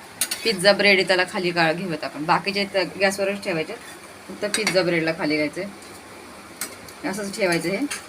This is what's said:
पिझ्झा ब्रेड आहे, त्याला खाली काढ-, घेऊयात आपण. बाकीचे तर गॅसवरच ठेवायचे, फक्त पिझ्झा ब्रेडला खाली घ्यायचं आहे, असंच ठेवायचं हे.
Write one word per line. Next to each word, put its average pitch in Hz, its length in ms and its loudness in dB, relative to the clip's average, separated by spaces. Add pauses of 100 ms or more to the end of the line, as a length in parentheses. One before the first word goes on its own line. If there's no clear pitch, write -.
(440)
पिझ्झा 202 280 4
ब्रेड 196 260 8
आहे, 185 100 4
त्याला 185 240 6
खाली 180 200 0
काढ-, 165 240 4
घेऊयात 175 280 -6
आपण. 139 220 -6
बाकीचे 196 480 2
तर 185 100 2 (160)
गॅसवरच 196 440 0
ठेवायचे, 170 300 -2 (540)
फक्त 190 180 -8
पिझ्झा 196 360 2
ब्रेडला 165 360 2
खाली 151 180 0
घ्यायचं 151 260 0
आहे, - 1500 -14
असंच 196 300 -6
ठेवायचं 170 320 2
हे. 196 80 -2 (320)